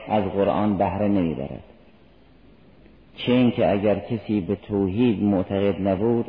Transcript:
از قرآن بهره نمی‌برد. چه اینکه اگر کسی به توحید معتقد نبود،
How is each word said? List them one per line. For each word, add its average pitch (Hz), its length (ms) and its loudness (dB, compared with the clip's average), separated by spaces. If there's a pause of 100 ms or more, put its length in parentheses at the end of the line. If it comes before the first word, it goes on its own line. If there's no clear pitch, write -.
از 107 160 0
قرآن 98 540 0
بهره 98 300 0
نمی‌برد. 71 560 -2 (1500)
چه - 160 -4
اینکه 120 400 2
اگر 101 280 2
کسی 107 420 -4
به 92 140 -4
توحید 101 680 0
معتقد 98 640 0
نبود، 110 420 0